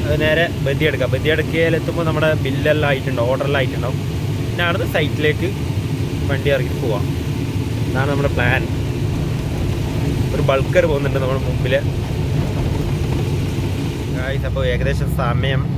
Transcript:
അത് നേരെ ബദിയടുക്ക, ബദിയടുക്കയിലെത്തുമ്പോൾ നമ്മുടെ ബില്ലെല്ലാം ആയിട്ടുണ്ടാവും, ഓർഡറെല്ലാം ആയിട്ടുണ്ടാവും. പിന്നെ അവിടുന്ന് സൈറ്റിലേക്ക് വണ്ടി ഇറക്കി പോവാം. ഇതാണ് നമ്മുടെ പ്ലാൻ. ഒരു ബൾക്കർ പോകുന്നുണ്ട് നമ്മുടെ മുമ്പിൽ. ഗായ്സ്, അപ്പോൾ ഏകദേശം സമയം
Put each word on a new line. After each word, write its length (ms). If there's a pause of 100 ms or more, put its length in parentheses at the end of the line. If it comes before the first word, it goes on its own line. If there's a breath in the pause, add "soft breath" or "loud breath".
അത് 200
നേരെ 200 (220)
ബദിയടുക്ക, 480
ബദിയടുക്കയിലെത്തുമ്പോൾ 960
നമ്മുടെ 180 (160)
ബില്ലെല്ലാം 460
ആയിട്ടുണ്ടാവും, 420
ഓർഡറെല്ലാം 300
ആയിട്ടുണ്ടാവും. 360 (520)
പിന്നെ 160
അവിടുന്ന് 280
സൈറ്റിലേക്ക് 540 (800)
വണ്ടി 240
ഇറക്കി 300
പോവാം. 200 (840)
ഇതാണ് 240
നമ്മുടെ 260
പ്ലാൻ. 240 (1700)
ഒരു 160
ബൾക്കർ 420
പോകുന്നുണ്ട് 320
നമ്മുടെ 240
മുമ്പിൽ. 280 (2500)
ഗായ്സ്, 360
അപ്പോൾ 120 (100)
ഏകദേശം 380 (100)
സമയം 400 (160)